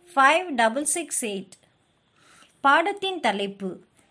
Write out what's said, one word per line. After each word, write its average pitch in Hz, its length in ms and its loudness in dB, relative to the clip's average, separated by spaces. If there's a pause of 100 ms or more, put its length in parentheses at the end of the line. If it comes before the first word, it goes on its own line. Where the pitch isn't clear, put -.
(100)
five 302 440 4
டபுள் 233 340 0
சிக்ஸ் - 360 -4
எயிட். 202 320 -10 (1080)
பாடத்தின் 349 560 2
தலைப்பு, 196 500 -4 (400)